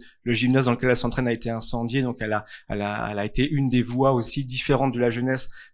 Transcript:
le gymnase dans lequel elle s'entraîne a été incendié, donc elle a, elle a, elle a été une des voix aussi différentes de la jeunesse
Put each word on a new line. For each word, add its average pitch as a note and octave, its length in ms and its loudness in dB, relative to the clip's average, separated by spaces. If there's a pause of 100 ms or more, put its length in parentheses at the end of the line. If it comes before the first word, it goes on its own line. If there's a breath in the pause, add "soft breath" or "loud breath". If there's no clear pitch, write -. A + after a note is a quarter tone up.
(240 loud breath)
le A#2+ 100 0
gymnase B2+ 320 4
dans B2 60 4
lequel B2+ 180 2
elle A#2+ 80 4
s'entraîne B2 300 0
a A#2 40 0
été A2+ 160 -4
incendié, A#2 540 -2
donc B2 180 -4
elle G#2+ 140 -2
a, G#2 100 -2 (240 loud breath)
elle G#2 140 -4
a, G#2 280 -4
elle G#2 80 -4
a G2+ 60 -2
été B2 260 0
une C#3 200 0
des B2 100 2
voix B2+ 320 2
aussi B2 320 -2
différentes C3 480 0
de A#2+ 80 -2
la A#2+ 80 4
jeunesse B2+ 400 -2 (260 loud breath)